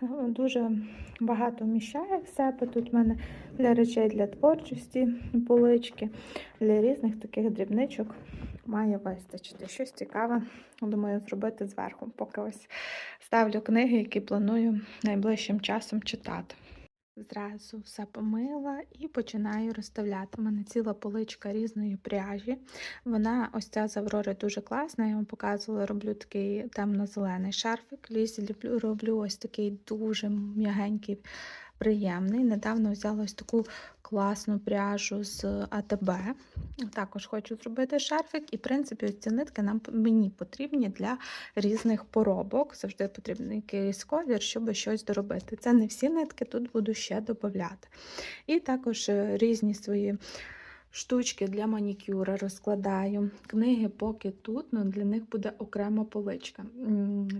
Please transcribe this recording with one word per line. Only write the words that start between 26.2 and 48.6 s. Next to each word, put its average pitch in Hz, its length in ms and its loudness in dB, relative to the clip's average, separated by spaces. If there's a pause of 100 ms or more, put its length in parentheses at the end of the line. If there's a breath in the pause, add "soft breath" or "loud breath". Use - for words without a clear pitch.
темно-зелений 202 880 -2
шарфик. 233 600 -4
Лізі 220 360 0
люблю, 233 320 -2
роблю 220 380 2
ось 208 200 -2
такий 208 500 -4
дуже 214 420 -2
м'ягенький, 208 880 0 (600 loud breath)
приємний. 202 640 2
Недавно 220 480 4
взяла 208 320 0
ось 202 100 -4
таку - 320 0 (360 loud breath)
класну 208 580 0
пряжу 202 640 0
з 202 460 -4
А 208 120 -2
Т 208 200 -2
Б. 185 160 2 (760 loud breath)
Також 214 320 -6
хочу 214 300 -6
зробити 262 440 -2
шарфик. 302 540 -2
І, 220 40 -6
в - 20 -10
принципі, 269 460 -2
ось 202 140 -4
ці 220 120 -2
нитки 247 300 -2
нам, 208 200 0 (100)
мені 220 380 6
потрібні 262 600 -2
для 202 280 -2 (380 loud breath)
різних 214 500 2
поробок. 202 720 2
Завжди 196 320 -4
потрібен 214 440 -8
якийсь 196 520 -2
колір, 285 380 0
щоб 226 320 -2
щось 214 320 -2
доробити. 202 500 -2
Це 240 180 4
не 226 120 10
всі 254 240 0
нитки, 311 360 -2
тут 240 260 -4
буду 220 220 0
ще 214 280 -4
добавляти. 196 640 -4 (600 loud breath)
І 320 120 4
також, 254 500 0